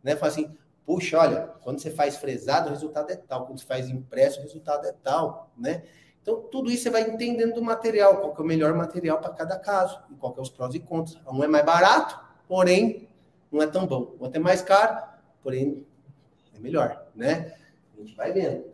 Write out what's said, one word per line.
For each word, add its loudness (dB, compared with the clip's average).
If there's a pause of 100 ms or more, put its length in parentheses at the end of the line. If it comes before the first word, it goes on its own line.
Né? 0
Fala 0
assim, -6 (300)
"Puxa, 0
olha, 4 (140)
quando -8
você -10
faz -2
fresado, -2
o -4
resultado -6
é -6
tal. -10
Quando -16
você -18
faz -6
impresso, 0
o -12
resultado -6
é -6
tal", -2
né? -6 (400)
Então, -2
tudo -4
isso 0
você 0
vai 4
entendendo -2
do -4
material, 4
qual -4
que -12
é -4
o -2
melhor 2
material -2
pra -6
cada -6
caso, 0 (120)
e -20
qual -8
que -14
é -10
os -10
prós -8
e -6
contras. -8
Um -2
é 2
mais 6
barato, 4 (260)
porém, 2 (420)
não 2
é 2
tão -2
bom. -4
O -10
outro -6
é 0
mais 4
caro, 4 (400)
porém, -4 (680)
é -20
melhor, -2
né? -4 (420)
A -20
gente -20
vai -6
vendo. -2